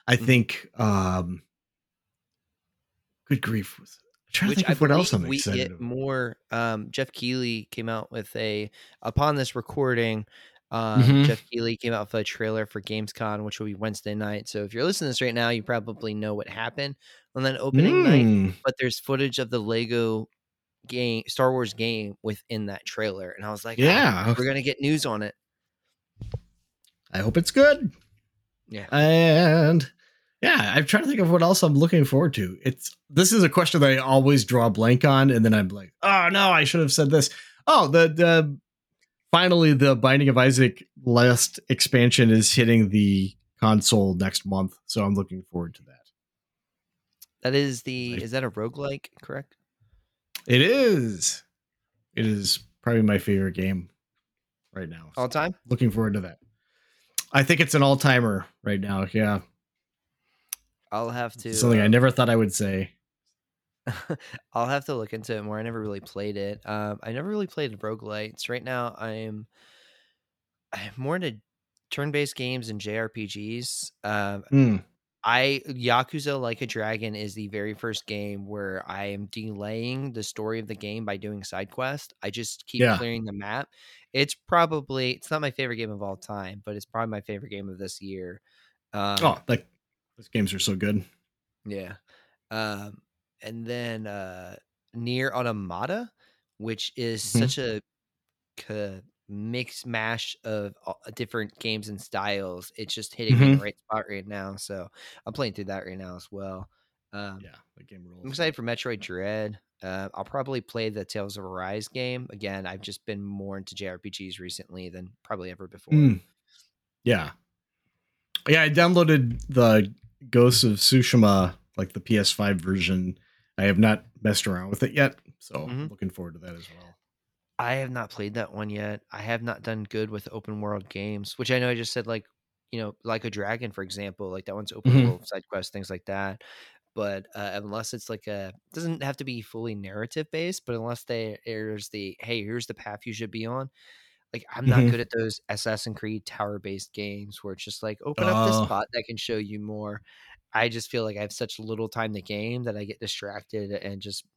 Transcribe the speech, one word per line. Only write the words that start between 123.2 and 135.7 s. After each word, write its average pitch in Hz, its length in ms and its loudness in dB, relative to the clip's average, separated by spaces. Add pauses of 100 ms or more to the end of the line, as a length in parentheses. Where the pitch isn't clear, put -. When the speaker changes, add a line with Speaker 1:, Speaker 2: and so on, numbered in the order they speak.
Speaker 1:
I 95 60 0
have 98 160 4
not 107 260 4 (160)
messed 107 260 0
around 92 220 -6
with 101 140 0
it - 100 -2
yet, 139 260 2 (200)
so - 160 -20
Speaker 2:
Mm-hmm. 123 300 -8
Speaker 1:
I'm - 40 -12
looking 98 200 -8
forward 87 240 -12
to - 60 -20
that 170 160 -16
as 170 140 -20
well. - 280 -20 (640)
Speaker 2:
I 120 160 -2
have 131 160 -6
not 117 180 -8
played 104 260 -8
that 113 180 -6
one 104 160 -8
yet. 104 320 -8 (100)
I 101 100 -14
have 117 220 -4
not 117 180 -6
done 110 220 -6
good 107 260 -6
with 107 220 -10
open 104 300 -10
world 104 280 -8
games, 101 480 -10
which 123 140 -4
I 127 80 2
know 123 100 0
I 123 60 -2
just 117 180 -6
said, 113 140 -6
like, 113 180 -6 (460)
you 117 80 -8
know, 104 240 -8
like 113 220 -4
a 113 40 -6
Dragon, 104 420 -6
for 98 120 -10
example, 95 480 -10
like, 95 140 -12
that 98 100 -10
one's 104 160 -10
open 127 260 4
Speaker 1:
Mm-hmm. 131 40 6
Speaker 2:
world, 120 260 0
side 95 220 -10
quests, 95 220 -8